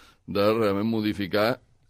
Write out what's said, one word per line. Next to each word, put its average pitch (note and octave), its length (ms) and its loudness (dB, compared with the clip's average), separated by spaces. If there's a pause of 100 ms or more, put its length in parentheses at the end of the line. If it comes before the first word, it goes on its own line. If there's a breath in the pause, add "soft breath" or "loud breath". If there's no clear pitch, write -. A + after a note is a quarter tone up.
(260 loud breath)
de G2+ 280 0
realment G#2+ 340 0
modificar G#2+ 720 0 (300)